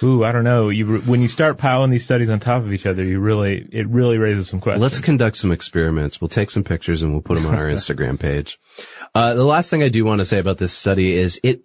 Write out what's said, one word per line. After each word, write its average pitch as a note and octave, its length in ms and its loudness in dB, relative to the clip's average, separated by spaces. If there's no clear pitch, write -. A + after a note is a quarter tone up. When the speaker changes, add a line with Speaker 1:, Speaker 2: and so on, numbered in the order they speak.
Speaker 1:
Ooh, B2 240 2
I A2+ 60 0
don't A#2+ 120 0
know. A#2 260 2
You G#2+ 160 0
re-, G#2+ 160 0
when B2 200 2
you B2 60 2
start D#3 300 0
piling C3 340 2
these B2 120 0
studies A#2+ 260 0
on G#2+ 100 0
top B2 220 0
of G#2 120 -4
each F#2+ 120 -4
other, F#2+ 180 -2
you F#2+ 160 0
really, G#2 520 0
it G#2+ 160 -4
really A#2+ 300 2
raises G#2 320 0
some F#2 100 -4
questions. G2+ 220 0
Speaker 2:
Let's C3+ 180 0
conduct A#2+ 380 2
some F#2 140 0
experiments. D#2+ 680 -2
We'll E2+ 80 -4
take G#2 220 -2
some G2+ 140 -2
pictures E2 380 -2
and D#2 100 0
we'll D2+ 100 -2
put E2+ 160 -2
'em D#2+ 80 0
on D#2 100 0
our D2+ 100 0
Speaker 1:
<laughs> D2+ 40 -2
Speaker 2:
Instagram C#2 500 -4
page. C#2+ 400 -6
Uh, A#2 200 2
the B2+ 80 2
last D3+ 260 2
thing D#3 140 0
I C3+ 60 4
do A2 160 2
wanna G#2 200 2
say G2+ 140 0
about F#2 180 0
this F2+ 160 -2
study F#2+ 400 0
is F2+ 300 0
it, B2+ 220 0